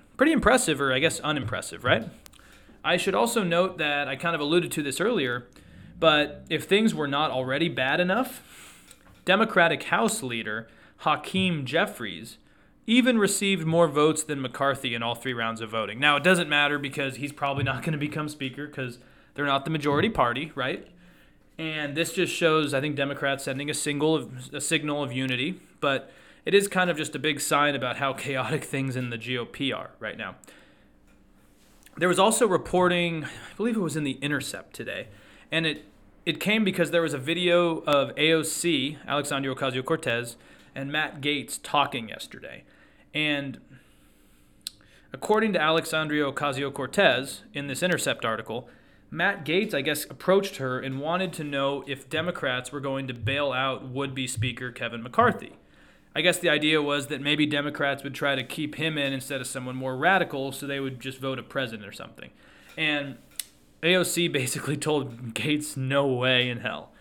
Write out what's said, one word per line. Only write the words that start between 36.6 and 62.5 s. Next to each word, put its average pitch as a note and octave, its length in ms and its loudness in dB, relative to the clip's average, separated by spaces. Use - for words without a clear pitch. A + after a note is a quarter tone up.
because F3 260 0
there E3 140 2
was C#3+ 100 -2
a C#3 60 -4
video E3+ 640 2
of C#3 360 2
A D#3 160 4
O D#3+ 80 4
C, D3+ 560 0
Alexandria C#3 460 -2
Ocasio-Cortez, B2+ 800 -2
and C#3 180 -8
Matt D3+ 300 -2
Gaetz D3 400 -2
talking C#3 480 0
yesterday. - 540 -14
And C#3+ 460 -2
according G#3+ 400 2
to E3 80 2
Alexandria D#3 640 2
Ocasio-Cortez C#3 1160 0
in C#3+ 140 -6
this D#3 160 -4
Intercept D3 420 0
article, A2+ 420 -4
Matt F3 340 -2
Gaetz, E3+ 300 0
I C#3 60 0
guess, D3 240 -2
approached F#3+ 500 2
her B2+ 240 -4
and C3+ 200 -6
wanted E3+ 340 -2
to D#3+ 100 -8
know C#3 420 -2
if C3 240 -10
Democrats C3 600 -4
were D3 80 -6
going C3+ 280 -4
to B2+ 60 -6
bail C3+ 380 -2
out C3 360 -2
would-be C3 380 -4
Speaker B2+ 460 -4
Kevin A#2 320 -8
McCarthy. A3 500 -2
I D#3+ 60 -2
guess E3+ 180 2
the E3+ 100 2
idea D3+ 320 2
was C#3+ 260 -2
that C#3 140 -6
maybe D3 240 2
Democrats C#3+ 580 -2
would C3+ 120 -8
try C#3+ 180 0
to C3 100 -2
keep D3+ 320 -8
him D#3 220 -2
in C#3 160 -2
instead C3 260 -6
of B2+ 60 -8
someone B2+ 300 -8
more C3 200 -4
radical, D3 560 2
so C#3 140 -10
they C#3 140 -4
would C3 200 -6
just C3 200 -10
vote C3 180 -4
a A#2 60 -10
president A2+ 440 -6
or G2+ 40 -16
something. - 400 -16